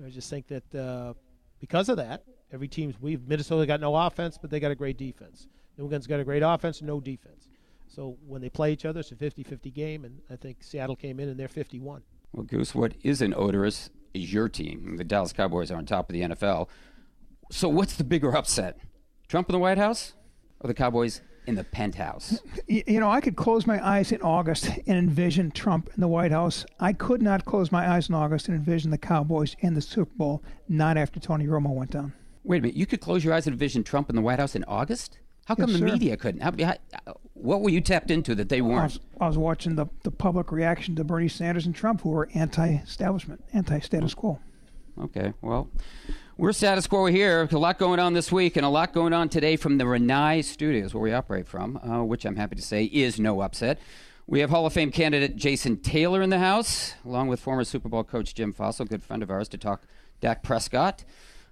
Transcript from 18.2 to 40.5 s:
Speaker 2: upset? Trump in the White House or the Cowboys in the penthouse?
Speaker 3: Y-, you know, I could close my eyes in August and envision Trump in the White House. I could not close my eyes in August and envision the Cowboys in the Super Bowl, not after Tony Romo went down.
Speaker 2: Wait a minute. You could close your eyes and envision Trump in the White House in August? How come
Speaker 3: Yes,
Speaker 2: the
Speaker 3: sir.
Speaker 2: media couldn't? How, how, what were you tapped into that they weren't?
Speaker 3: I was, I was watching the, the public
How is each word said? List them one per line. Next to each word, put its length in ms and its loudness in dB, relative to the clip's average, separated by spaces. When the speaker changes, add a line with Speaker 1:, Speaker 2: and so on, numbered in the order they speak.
Speaker 2:
upset? 460 -2
Trump 220 0
in 20 0
the 80 2
White 180 4
House 360 0
or 80 -6
the 40 0
Cowboys 460 0
in 100 -2
the 100 -4
penthouse? 760 -4
Speaker 3:
Y-, 180 2
you 140 4
know, 100 4
I 80 4
could 160 0
close 320 2
my 180 2
eyes 280 2
in 80 -4
August 480 0
and 100 4
envision 540 2
Trump 420 0
in 60 -6
the 80 4
White 240 2
House. 340 0
I 140 2
could 280 2
not 220 4
close 300 0
my 180 2
eyes 160 2
in 80 2
August 320 0
and 80 0
envision 360 0
the 60 0
Cowboys 640 0
in 140 2
the 80 0
Super 340 -2
Bowl, 260 0
not 260 4
after 240 0
Tony 260 0
Romo 280 2
went 180 -4
down. 220 -6
Speaker 2:
Wait 140 2
a 20 -2
minute. 160 0
You 80 2
could 160 -2
close 240 0
your 80 4
eyes 140 2
and 60 0
envision 300 0
Trump 260 0
in 60 0
the 60 2
White 180 2
House 160 0
in 80 -2
August? 540 -4
How 100 -2
come 160 2
Speaker 3:
Yes, 80 2
Speaker 2:
the 80 4
Speaker 3:
sir. 60 2
Speaker 2:
media 220 2
couldn't? 260 -4
How, 120 0
how, 120 2
what 280 0
were 100 4
you 100 4
tapped 300 2
into 240 2
that 120 0
they 140 2
weren't? 180 4
Speaker 3:
I 40 4
was, 160 -2
I 60 2
was 120 2
watching 360 0
the, 120 -2
the 80 -2
public 400 0